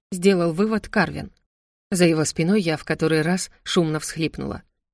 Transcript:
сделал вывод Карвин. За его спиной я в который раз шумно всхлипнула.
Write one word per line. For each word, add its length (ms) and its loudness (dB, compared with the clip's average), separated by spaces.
сделал 400 2
вывод 340 -2
Карвин. 460 -2
За 140 2
его 220 4
спиной 340 0
я 160 0
в 80 -10
который 380 0
раз 280 -2
шумно 360 0
всхлипнула. 640 -6